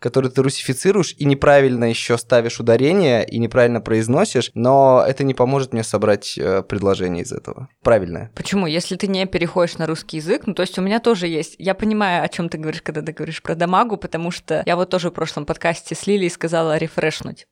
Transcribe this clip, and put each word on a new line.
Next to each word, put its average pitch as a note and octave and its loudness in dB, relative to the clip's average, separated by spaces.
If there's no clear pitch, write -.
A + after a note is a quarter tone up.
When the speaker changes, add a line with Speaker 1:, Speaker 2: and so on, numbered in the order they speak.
Speaker 1:
который C3 0
ты C3 0
русифицируешь E3 0
и D3 -4
неправильно C#3 4
еще A#2 0
ставишь A#2 2
ударение, B2 4
и - -6
неправильно A#2 2
произносишь, A2+ 0
но C3 6
это C3+ 0
не C3+ 0
поможет C3 0
мне A2+ -2
собрать, G#2 0
э, F#2+ 0
предложение F#2 -2
из - -10
этого. - -12
Правильное. G2 0
Speaker 2:
Почему? F#3+ -4
Если E3+ -4
ты G3+ -4
не F#3+ -2
переходишь E3+ -2
на D#3+ -2
русский E3 -8
язык, E3+ -2
ну, F3 -6
то F3 -2
есть F#3 -6
у - -2
меня G3+ 0
тоже F#3+ 0
есть, D#3+ -6
я F#3+ -2
понимаю, G3 0
о F3 -2
чем E3+ -4
ты E3 -8
говоришь, D#3 -8
когда D#3 -8
ты D#3 -8
говоришь D#3+ -10
про E3 -4
дамагу, F#3 0
потому E3+ -6
что - -4
я E3+ 2
вот F3+ -2
тоже F3 -2
в - -20
прошлом D#3+ -6
подкасте - -4
с - -8
Лилией G3 2
сказала E3 0
рефрешнуть. D#3 -4